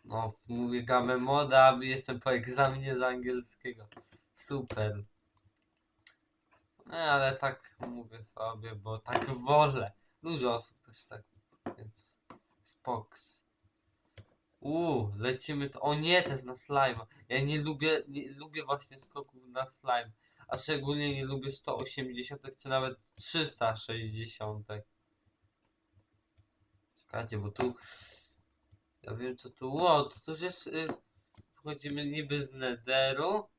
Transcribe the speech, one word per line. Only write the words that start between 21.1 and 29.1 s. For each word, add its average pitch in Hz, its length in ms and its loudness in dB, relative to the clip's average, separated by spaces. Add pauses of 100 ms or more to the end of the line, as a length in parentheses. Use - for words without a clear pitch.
nie 135 100 -4
lubię 135 280 -4
sto 131 240 -4
osiemdziesiątek 127 840 -6
czy 135 100 -14
nawet 131 300 0 (140)
trzysta - 640 -2
sześćdziesiątek. 107 1120 -6 (2000)
Czekajcie, 113 420 -8
bo 101 120 -4
tu 127 240 -2 (1300)
ja 110 120 -10